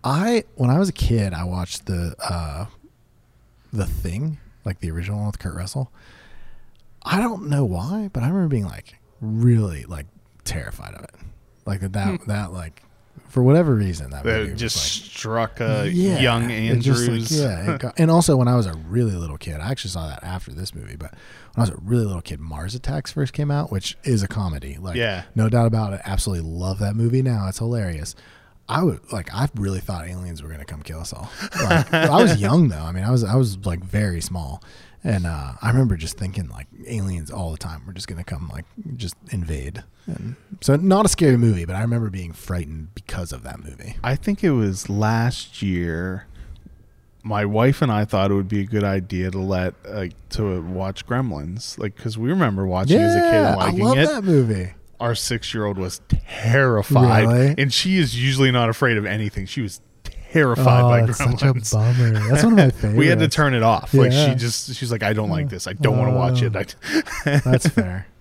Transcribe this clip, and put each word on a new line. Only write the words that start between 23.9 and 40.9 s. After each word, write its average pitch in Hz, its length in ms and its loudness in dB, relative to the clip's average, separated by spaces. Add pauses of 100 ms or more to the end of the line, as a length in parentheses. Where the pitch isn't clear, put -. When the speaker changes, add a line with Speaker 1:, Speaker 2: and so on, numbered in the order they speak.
Speaker 1:
is 117 180 2
a 95 60 -4
comedy. 71 520 -6
Like, 90 160 -8
Speaker 2:
Yeah. 101 280 -2 (100)
Speaker 1:
no 110 140 2
doubt 117 180 4
about 110 260 0
it. 95 120 -8
Absolutely 92 440 -4
love 92 300 -4
that 104 180 -2
movie 117 260 2
now. 110 260 0
It's 95 100 -6
hilarious. 101 560 -4 (560)
I 160 120 0
would, 139 180 0 (120)
like, 101 220 -8
I 135 200 0
really 98 260 -4
thought 85 260 -8
aliens 90 360 -10
were 76 80 -12
gonna 73 160 -14
come 76 160 -14
kill 80 180 -12
us - 140 -12
all. - 160 -14 (340)
Like, 165 300 2
I 160 280 6
was 151 140 6
Speaker 2:
<laughs> 104 40 0
Speaker 1:
young 135 280 4
though. 78 140 -2
I 82 100 -8
mean, 92 120 -4
I 117 60 0
was, 123 140 4
I 104 100 0
was, 104 300 0
like, 87 180 -2
very 92 380 -2
small, 80 420 -8 (400)
and, 101 240 -2
uh, 71 260 -6 (100)
I 110 80 0
remember 120 260 2
just 80 220 -10
thinking, 92 320 -6
like, - 160 -16 (200)
aliens 95 440 -6
all 90 200 -6
the 78 60 -8
time 80 300 -12
were 92 80 -14
just 92 140 -12
gonna 85 160 -10
come, 82 280 -10
like, 85 140 -12 (300)
just 104 180 -8 (160)
invade. 80 540 -6 (220)
And 131 300 -10 (240)
so, 143 160 4
not 190 300 4